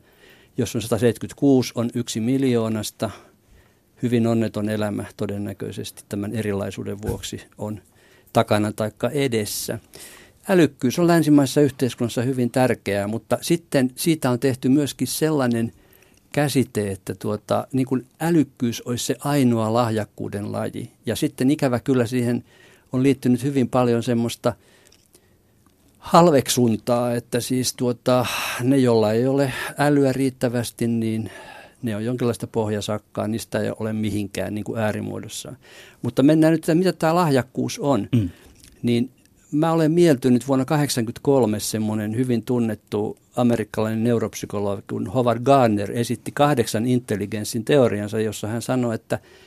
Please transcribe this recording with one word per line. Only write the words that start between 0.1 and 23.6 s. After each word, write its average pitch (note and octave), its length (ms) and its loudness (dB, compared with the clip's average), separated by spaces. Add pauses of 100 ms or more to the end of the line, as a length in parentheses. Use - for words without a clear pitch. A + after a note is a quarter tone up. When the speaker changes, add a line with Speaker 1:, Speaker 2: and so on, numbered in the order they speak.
Speaker 1:
Jos A#2 200 -4
on G#2+ 60 -2
sataseitsemänkymmentäkuusi, A#2 920 0
on A#2 200 -2
yksi A#2 260 -6
miljoonasta. A2+ 920 -2 (920)
Hyvin A#2 240 2
onneton G#2+ 420 0
elämä G#2 360 -4 (120)
todennäköisesti G2+ 920 -8
tämän G#2 240 -6
erilaisuuden G2+ 680 -6
vuoksi G#2 400 -8 (160)
on G#2+ 220 -8 (520)
takana G#2+ 400 2
taikka A2 380 -4
edessä. A#2 680 -2 (680)
Älykkyys D3+ 500 2
on F3 80 2
länsimaisessa D3 540 4
yhteiskunnassa B2+ 600 0
hyvin B2 280 0
tärkeää, G#2+ 560 0
mutta A2 340 -4
sitten C3+ 540 0
siitä D#3 360 -2
on B2 80 0
tehty C3 300 0
myöskin C3+ 380 0
sellainen B2 680 0 (600)
käsite, B2 580 0
että - 240 -8
tuota, G#2+ 580 -4
niin C3 140 0
kuin B2+ 200 -2 (140)
älykkyys D3 640 0
olisi A#2+ 220 -6
se C3+ 160 -2
ainoa A#2+ 520 2
lahjakkuuden G#2+ 800 -2
laji. G#2+ 380 -8 (160)
Ja G#2+ 100 -2
sitten C#3 340 0
ikävä C3+ 300 2
kyllä B2+ 260 2
siihen A#2+ 380 -2 (480)
on B2+ 100 0
liittynyt B2+ 400 2
hyvin C3+ 260 0